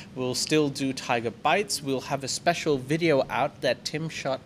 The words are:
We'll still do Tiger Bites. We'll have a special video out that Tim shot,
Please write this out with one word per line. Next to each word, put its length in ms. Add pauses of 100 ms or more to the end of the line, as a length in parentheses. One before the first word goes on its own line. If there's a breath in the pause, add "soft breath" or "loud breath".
(140 loud breath)
We'll 220
still 320
do 240
Tiger 400
Bites. 500
We'll 200
have 240
a 20
special 500
video 520
out 320
that 240
Tim 240
shot, 360